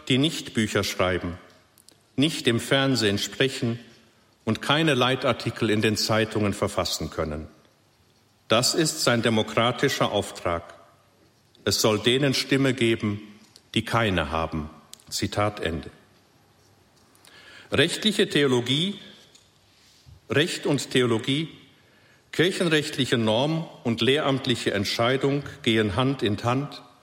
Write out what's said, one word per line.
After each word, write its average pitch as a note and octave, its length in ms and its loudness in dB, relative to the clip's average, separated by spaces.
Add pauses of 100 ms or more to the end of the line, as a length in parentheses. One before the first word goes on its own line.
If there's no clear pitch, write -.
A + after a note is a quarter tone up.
die B2+ 100 2
nicht - 360 -2
Bücher G#2+ 280 0
schreiben, F2+ 560 -2 (760)
nicht D#3 320 0
im A#2 100 2
Fernsehen A#2+ 580 2
sprechen A#2+ 640 -2 (640)
und A2 160 -2
keine D3+ 340 2
Leitartikel B2 760 0
in G#2+ 120 2
den A2 140 2
Zeitungen G#2+ 560 0
verfassen F#2 580 -4
können. D#2 360 -6 (1000)
Das A#2 260 2
ist D#3+ 300 0
sein A#2+ 180 2
demokratischer A#2 880 2
Auftrag. - 640 -4 (920)
Es G2+ 160 0
soll G#2+ 200 4
denen C3 340 2
Stimme C3+ 400 2
geben, A2 460 0 (540)
die A2+ 100 0
keine F#2+ 480 0
haben." D#2+ 360 -4 (400)
Zitat - 520 -4
Ende. D#2+ 300 -6 (1800)
Rechtliche G3 580 2
Theologie, C#3+ 720 2 (1300)
Recht D3+ 380 0
und C#3+ 240 0
Theologie, C3 580 0 (840)
kirchenrechtliche D#3 840 0
Norm C3 520 0 (160)
und A#2 160 0
lehramtliche C3+ 720 0
Entscheidung C3+ 720 0 (180)
gehen A2 320 2
Hand C3 300 0
in G#2 180 0
Hand C3 400 -2 (200)